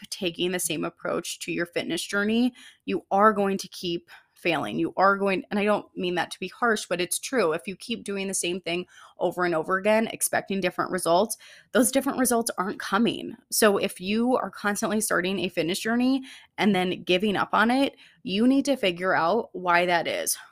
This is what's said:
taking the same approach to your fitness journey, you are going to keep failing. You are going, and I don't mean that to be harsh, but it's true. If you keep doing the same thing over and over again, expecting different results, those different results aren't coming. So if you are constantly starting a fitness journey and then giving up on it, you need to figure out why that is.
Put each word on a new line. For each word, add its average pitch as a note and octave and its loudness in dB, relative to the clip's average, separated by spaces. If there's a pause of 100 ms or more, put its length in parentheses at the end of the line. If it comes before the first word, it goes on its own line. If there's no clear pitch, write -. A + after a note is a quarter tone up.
taking F3+ -4
the F3 -4
same E3 -4
approach - -6
to - -8
your E3 -4
fitness E3+ -6
journey, A3 0 (320)
you - -4
are G#3 6
going G3 0
to - -10
keep E3+ -8 (240)
failing. D3 -2
You E3 -2
are G3 4
going, F#3+ 0
and G#3 0
I G3+ 0
don't G#3 2 (100)
mean F3+ -4
that D#3+ -2
to - -14
be F#3 -8
harsh, A3+ -2
but F3 -2
it's F3 -4
true. G3+ 0
If E3 -4
you F#3 -8
keep - -10
doing G3 -6
the F#3+ -6
same F3+ -4
thing F3 -6 (320)
over F3+ 0
and F3 0
over E3 0
again, G#3+ 2
expecting - -2
different F3+ -2
results, F3+ 2 (360)
those B3 4
different C4+ 0
results A#3+ 2
aren't F#3 -4
coming. G3 0 (160)
So G3+ 4
if - -4
you A3+ 0
are G3 -4
constantly G#3 -2
starting F#3 0
a F#3 -2
fitness E3+ -2
journey B3+ 2 (340)
and G3 4
then F#3 0
giving F3+ 2
up - 0
on G#3+ 4
it, C4+ 2 (260)
you G3+ 2
need C4+ 4
to C4+ 2
figure F3+ 0
out E3+ 2
why F3+ 2
that E3+ 2
is. F2+ -2 (140)